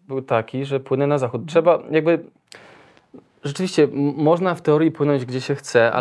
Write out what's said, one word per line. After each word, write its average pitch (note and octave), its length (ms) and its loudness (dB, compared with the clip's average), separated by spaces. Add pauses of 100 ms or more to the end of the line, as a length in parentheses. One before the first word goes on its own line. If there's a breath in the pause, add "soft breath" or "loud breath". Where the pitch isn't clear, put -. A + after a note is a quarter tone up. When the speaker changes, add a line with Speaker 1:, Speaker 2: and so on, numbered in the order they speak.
Speaker 1:
był C3+ 140 -6
taki, B2+ 440 -2
że C3+ 140 -2
płynę C3+ 280 -2
na D3 100 0
zachód. B2 240 -4
Speaker 2:
Mhm. E3+ 60 -12
Speaker 1:
Trzeba E3 320 2 (120)
jakby, D#3+ 280 2 (1200 loud breath)
rzeczywiście, D#3+ 400 0
m-, C#3 340 0
można E3+ 380 2
w E3+ 60 -14
teorii D#3 300 2
płynąć, C#3+ 340 -2
gdzie B2+ 160 -6
się C#3 140 -4
chce, - 260 0
ale A#2 80 4 (120)